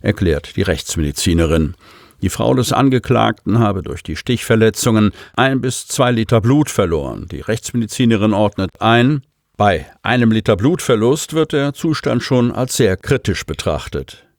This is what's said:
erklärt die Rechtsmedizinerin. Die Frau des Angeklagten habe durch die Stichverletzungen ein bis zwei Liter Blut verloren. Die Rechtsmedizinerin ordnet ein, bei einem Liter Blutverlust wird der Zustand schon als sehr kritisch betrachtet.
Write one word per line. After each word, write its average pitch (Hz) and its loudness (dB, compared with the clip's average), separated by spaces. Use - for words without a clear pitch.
erklärt 80 -2
die 98 -2
Rechtsmedizinerin. 82 0
Die - -2
Frau 113 0
des 127 0
Angeklagten 117 0
habe 101 0
durch - -10
die 80 -8
Stichverletzungen 110 2
ein 131 2
bis - -6
zwei 123 0
Liter 113 2
Blut 139 2
verloren. 76 -2
Die - -10
Rechtsmedizinerin 113 0
ordnet 98 0
ein, 120 2
bei 92 2
einem 117 2
Liter 110 2
Blutverlust 127 0
wird 156 0
der 143 -2
Zustand 135 -2
schon 123 2
als - -4
sehr 95 2
kritisch - -2
betrachtet. - -6